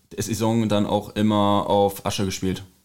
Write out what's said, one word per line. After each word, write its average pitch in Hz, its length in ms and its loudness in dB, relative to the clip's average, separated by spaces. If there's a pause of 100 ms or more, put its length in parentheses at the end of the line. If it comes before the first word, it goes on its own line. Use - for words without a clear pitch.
(180)
der - 60 -2
Saison 113 440 0
dann 104 200 2
auch - 280 -2
immer 104 540 2
auf 101 380 0
Asche 101 180 -2
gespielt. 92 380 -4 (220)